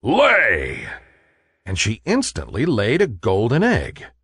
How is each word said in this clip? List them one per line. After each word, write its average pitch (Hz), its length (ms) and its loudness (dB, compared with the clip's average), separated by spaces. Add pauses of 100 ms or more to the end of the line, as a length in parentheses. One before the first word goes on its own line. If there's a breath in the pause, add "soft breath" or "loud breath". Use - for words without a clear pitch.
Lay! 139 840 2 (760 loud breath)
And 95 120 -4
she 110 280 -2
instantly 120 580 -2
laid 135 380 2
a 208 40 4
golden 110 560 0
egg. 135 440 -2 (180)